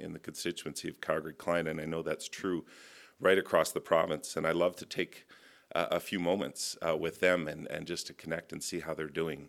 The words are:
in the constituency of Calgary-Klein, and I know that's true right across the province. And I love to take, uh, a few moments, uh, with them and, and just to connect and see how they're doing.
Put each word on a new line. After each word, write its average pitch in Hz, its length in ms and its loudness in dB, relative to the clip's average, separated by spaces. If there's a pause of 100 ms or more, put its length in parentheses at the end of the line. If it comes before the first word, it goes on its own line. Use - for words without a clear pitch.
in 82 140 -8
the 82 40 -10
constituency - 720 -6
of - 140 -10
Calgary-Klein, 80 640 0
and 80 140 -2
I 78 40 -6
know 82 180 -2
that's 78 240 -4
true 90 380 -4 (560)
right 95 160 8
across 87 340 4
the - 100 -2
province. 82 580 2
And 80 80 0
I 82 60 4
love 85 240 4
to - 100 -12
take, - 400 -6 (480)
uh, 82 160 2
a 85 100 2
few - 180 -4
moments, 87 640 0
uh, 82 160 2
with 80 240 -4
them 90 260 6
and, 78 240 -8
and 80 160 -6
just 85 200 -6
to - 80 -14
connect 82 400 -8
and - 80 -8
see 87 180 -6
how 80 140 -6
they're 78 140 -4
doing. 73 400 -4